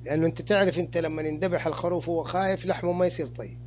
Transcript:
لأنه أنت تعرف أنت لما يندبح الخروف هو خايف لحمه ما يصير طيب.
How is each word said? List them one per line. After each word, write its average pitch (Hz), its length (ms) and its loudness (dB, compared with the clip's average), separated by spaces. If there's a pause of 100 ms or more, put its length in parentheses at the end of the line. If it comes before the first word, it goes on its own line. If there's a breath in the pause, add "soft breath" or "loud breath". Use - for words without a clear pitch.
لأنه 156 220 2
أنت 160 160 -2
تعرف 196 360 4
أنت 165 180 -4
لما 160 260 0
يندبح 156 440 0
الخروف 165 420 0
هو 165 160 0
خايف 190 420 0
لحمه 175 260 0
ما 180 140 4
يصير 151 200 -2
طيب. 120 400 -12